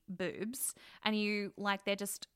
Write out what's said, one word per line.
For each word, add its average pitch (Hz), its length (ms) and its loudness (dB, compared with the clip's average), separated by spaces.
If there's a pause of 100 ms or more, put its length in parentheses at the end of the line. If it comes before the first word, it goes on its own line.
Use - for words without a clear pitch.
boobs, 190 680 -2 (300)
and 214 160 4
you, 208 380 2
like, 202 260 0
they're 202 140 2
just 202 380 -6